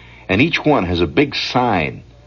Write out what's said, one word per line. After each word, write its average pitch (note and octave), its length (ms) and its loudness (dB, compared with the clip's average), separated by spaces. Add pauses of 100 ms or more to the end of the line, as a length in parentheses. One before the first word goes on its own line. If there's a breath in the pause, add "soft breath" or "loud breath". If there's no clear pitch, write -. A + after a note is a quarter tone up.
(280 loud breath)
and F#2+ 120 2
each D#3 240 0
one C3+ 200 2
has E2+ 160 -2
a F2 60 2
big C3+ 280 0
sign F2+ 680 -2 (240 soft breath)